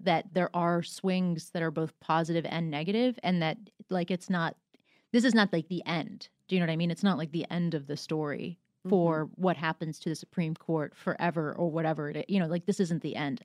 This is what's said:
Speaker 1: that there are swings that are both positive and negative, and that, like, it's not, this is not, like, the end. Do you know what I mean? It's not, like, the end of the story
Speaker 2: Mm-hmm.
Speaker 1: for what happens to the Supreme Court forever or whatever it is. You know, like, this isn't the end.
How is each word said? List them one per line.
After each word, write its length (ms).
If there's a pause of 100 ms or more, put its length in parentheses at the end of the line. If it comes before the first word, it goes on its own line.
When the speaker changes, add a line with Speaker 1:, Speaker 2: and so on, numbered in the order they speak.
Speaker 1:
that 300
there 220
are 280
swings 680
that 120
are 80
both 300
positive 480
and 220
negative, 520
and 200
that, 160 (320)
like, 200
it's 200
not, 260 (560)
this 120
is 100
not, 180
like, 160
the 160
end. 440 (200)
Do 60
you 60
know 60
what 60
I 40
mean? 140
It's 120
not, 160
like, 140
the 180
end 240
of 120
the 100
story 640 (280)
Speaker 2:
Mm-hmm. 40
Speaker 1:
for 460
what 200
happens 440
to 100
the 40
Supreme 400
Court 400
forever 640
or 140
whatever 400
it 80
is. 100
You 100
know, 80
like, 200
this 140
isn't 220
the 140
end. 280